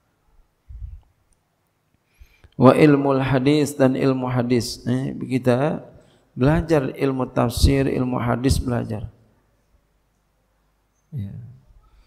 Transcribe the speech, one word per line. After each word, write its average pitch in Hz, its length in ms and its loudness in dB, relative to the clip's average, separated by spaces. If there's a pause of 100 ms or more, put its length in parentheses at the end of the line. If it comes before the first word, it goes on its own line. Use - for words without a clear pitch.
(2500)
Wa 123 160 8
ilmul 139 480 4
hadis, 139 480 0
dan 131 240 2
ilmu 131 320 -2
hadis. 123 560 -2
Eh, 131 320 -4
kita 127 640 -2 (560)
belajar 151 560 2
ilmu 131 400 -2
tafsir, 135 560 2
ilmu 127 320 -2
hadis 120 400 0
belajar. 110 480 -6 (2000)
Ya. 101 200 -10 (720)